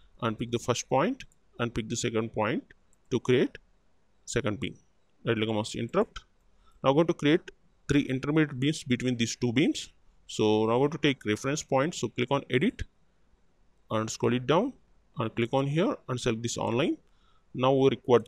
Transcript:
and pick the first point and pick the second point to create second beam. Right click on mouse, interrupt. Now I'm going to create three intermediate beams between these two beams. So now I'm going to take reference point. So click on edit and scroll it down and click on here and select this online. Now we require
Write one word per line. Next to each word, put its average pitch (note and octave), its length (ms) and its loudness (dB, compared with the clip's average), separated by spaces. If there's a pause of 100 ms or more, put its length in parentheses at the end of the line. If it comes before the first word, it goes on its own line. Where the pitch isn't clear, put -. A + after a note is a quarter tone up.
(240)
and A2+ 140 -2
pick A#2 140 -8
the A#2 60 0
first - 320 -4
point D#3+ 340 0 (360)
and A#2+ 120 -4
pick A2 160 -6
the A2+ 80 -6
second A2+ 380 -4
point A#2 300 -2 (480)
to A#2+ 80 2
create C3 360 2 (720)
second A2 340 -4
beam. - 140 -6 (500)
Right A#2 140 0
click G#2+ 100 0
on A2 80 -2
mouse, G#2+ 200 -4
interrupt. A#2 460 -2 (600)
Now C3 60 2
I'm C#3 60 6
going E3 100 8
to E3+ 80 0
create D3+ 380 2 (360)
three C#3+ 140 4
intermediate C#3+ 580 0
beams C#3+ 240 -2
between B2 320 0
these A2+ 200 -2
two B2 180 0
beams. F3+ 400 0 (320)
So G#2+ 400 2
now A2+ 80 2
I'm A#2+ 60 4
going D3 120 2
to D#3+ 60 -8
take C#3+ 280 0
reference C3+ 360 -2
point. C#3 320 0
So - 140 -4
click B2 240 -4
on C#3 180 0
edit D#3 320 0 (1080)
and A2 180 -2
scroll A#2 240 -2
it B2 140 -2
down F#3 260 2 (460)
and A2+ 160 -4
click A#2 180 -2
on C3+ 140 2
here F3 280 0 (140)
and B2+ 100 -4
select A2+ 220 -2
this A#2 160 -6
online. B2+ 400 -2 (560)
Now C3 200 0
we C3+ 160 4
require A#2+ 380 4